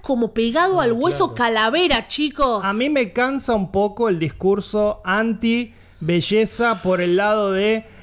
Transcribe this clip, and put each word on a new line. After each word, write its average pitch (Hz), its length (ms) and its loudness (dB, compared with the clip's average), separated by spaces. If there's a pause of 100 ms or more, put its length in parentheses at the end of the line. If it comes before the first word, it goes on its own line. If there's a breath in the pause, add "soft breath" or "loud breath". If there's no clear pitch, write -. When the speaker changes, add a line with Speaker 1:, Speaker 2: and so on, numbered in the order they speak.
Speaker 1:
como 240 320 -2
pegado 320 460 0
Speaker 2:
Ah, 285 40 2
Speaker 1:
al 240 100 2
hueso 320 400 0
Speaker 2:
claro. 233 200 0
Speaker 1:
calavera, 240 540 2
chicos. 262 560 -2
Speaker 3:
A 196 80 0
mí 247 180 0
me 254 220 0
cansa 254 420 -2
un 190 160 -2
poco 208 380 0
el 180 100 0
discurso 202 840 -2
anti-belleza 214 1800 0
por 185 180 0
el 175 160 2
lado 208 360 2
de, 214 320 0 (180 loud breath)